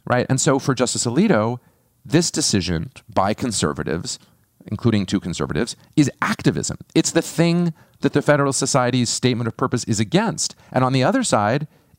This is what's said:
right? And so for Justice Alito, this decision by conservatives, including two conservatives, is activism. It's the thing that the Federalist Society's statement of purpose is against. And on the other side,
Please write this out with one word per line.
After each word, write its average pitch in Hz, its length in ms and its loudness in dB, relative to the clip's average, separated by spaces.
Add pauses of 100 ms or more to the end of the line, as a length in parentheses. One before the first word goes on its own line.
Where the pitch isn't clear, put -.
right? 120 240 0
And 131 100 2
so 135 200 2
for 135 140 0
Justice 120 320 -2
Alito, 123 540 2 (460)
this 165 260 2
decision 92 600 -2 (220)
by 101 200 2
conservatives, 78 840 -4 (500)
including 107 380 0
two 95 140 -2
conservatives, 85 560 -4 (200)
is 143 160 4 (100)
activism. - 560 -2 (180)
It's 160 160 2
the 165 100 2
thing 170 520 0 (280)
that 139 120 0
the 143 100 2
Federalist 143 360 2
Society's 123 500 2
statement 120 380 0
of 113 80 -6
purpose 127 300 -2
is 104 140 -2
against. 156 560 0 (160)
And 127 120 2
on 127 80 2
the 131 120 2
other 214 200 2
side, 123 440 0 (320)